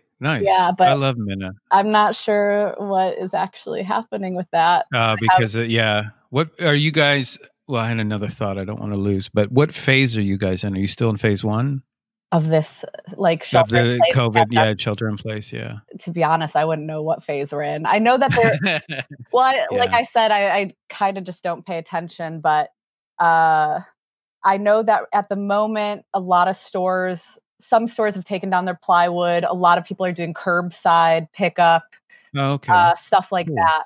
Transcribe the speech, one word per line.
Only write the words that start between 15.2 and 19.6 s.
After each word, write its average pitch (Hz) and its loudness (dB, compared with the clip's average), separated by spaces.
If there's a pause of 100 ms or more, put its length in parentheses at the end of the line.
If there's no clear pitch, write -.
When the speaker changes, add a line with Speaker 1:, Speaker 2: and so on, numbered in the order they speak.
Speaker 1:
yeah. 113 -10 (200)
Speaker 2:
To 175 -12
be 165 -2
honest, 160 -2
I 156 2
wouldn't 156 -4
know 156 -8
what 160 -4
phase 143 -6
we're 147 -6
in. 151 -6
I 208 2
know 240 4
that 262 2
they're, 170 0 (140)
Speaker 1:
<laughs> - -14
Speaker 2:
well, 247 4
I, 262 0